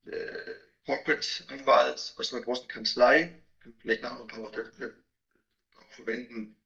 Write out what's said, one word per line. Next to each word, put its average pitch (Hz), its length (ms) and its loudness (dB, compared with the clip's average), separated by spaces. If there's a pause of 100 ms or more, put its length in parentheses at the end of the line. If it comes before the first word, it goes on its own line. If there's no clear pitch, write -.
äh, - 300 -8 (480)
Corporate-Anwalt - 1300 0
aus - 160 -6
einer 120 100 -6
großen - 240 -4
Kanzlei, 151 720 4 (200)
kann 117 160 -20
vielleicht 113 240 -2
nachher 123 140 -8
noch 120 60 -16
ein 113 60 -16
paar 110 140 -14
Worte, 110 380 -10
äh, - 960 -18
auch - 160 -20
verwenden 117 640 -8 (100)